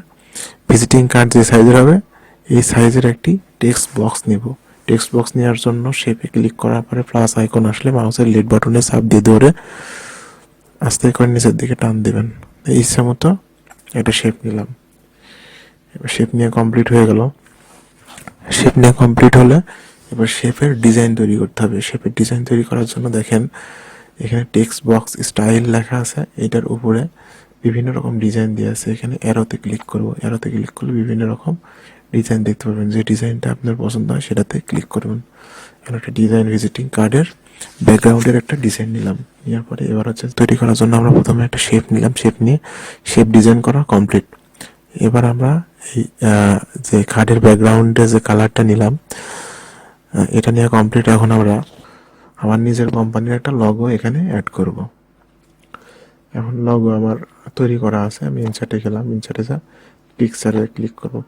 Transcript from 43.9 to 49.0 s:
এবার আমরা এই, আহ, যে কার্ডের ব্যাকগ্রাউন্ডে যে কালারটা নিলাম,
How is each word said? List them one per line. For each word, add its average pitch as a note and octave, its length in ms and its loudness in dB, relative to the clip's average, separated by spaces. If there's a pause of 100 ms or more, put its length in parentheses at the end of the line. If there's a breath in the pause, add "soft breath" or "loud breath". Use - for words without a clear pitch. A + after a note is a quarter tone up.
এবার A#2+ 240 2
আমরা B2+ 380 0 (320)
এই, A#2 80 -2
আহ, G#2 800 0
যে G#2 200 2
কার্ডের A2+ 360 2
ব্যাকগ্রাউন্ডে A2+ 680 4
যে A2+ 120 4
কালারটা A2 440 0
নিলাম, A#2 340 2 (1160 loud breath)